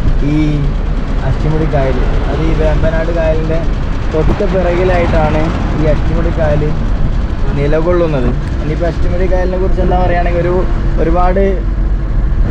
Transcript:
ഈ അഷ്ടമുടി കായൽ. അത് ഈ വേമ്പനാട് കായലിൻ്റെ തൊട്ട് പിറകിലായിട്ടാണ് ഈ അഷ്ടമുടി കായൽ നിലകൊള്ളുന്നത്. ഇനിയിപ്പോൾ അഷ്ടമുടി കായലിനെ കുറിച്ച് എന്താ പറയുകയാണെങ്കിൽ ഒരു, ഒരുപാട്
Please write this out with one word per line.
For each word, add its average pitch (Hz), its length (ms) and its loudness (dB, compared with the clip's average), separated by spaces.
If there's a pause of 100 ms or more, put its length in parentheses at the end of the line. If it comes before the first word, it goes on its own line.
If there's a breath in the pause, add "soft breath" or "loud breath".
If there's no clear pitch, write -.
(340)
ഈ 151 80 2 (880)
അഷ്ടമുടി 151 480 0
കായൽ. 131 200 0 (340)
അത് 156 180 -2
ഈ - 20 0 (120)
വേമ്പനാട് 160 580 0
കായലിൻ്റെ 160 400 0 (520)
തൊട്ട് 156 400 0
പിറകിലായിട്ടാണ് 170 880 0 (360)
ഈ 151 160 2
അഷ്ടമുടി 160 460 0
കായൽ 151 220 2 (960)
നിലകൊള്ളുന്നത്. 151 680 0 (340)
ഇനിയിപ്പോൾ 156 280 -2
അഷ്ടമുടി 180 420 0
കായലിനെ 180 280 0
കുറിച്ച് 185 240 0
എന്താ 180 180 2
പറയുകയാണെങ്കിൽ 175 400 0
ഒരു, 175 140 0 (460)
ഒരുപാട് 180 420 2 (1080)